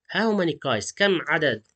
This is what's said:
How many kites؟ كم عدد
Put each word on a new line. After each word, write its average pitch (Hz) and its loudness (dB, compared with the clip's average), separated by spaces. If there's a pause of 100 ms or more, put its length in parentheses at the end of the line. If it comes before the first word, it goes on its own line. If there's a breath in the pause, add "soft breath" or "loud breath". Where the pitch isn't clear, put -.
(140)
How 214 0
many 170 0
kites؟ 123 -4
كم 196 2 (100)
عدد 143 0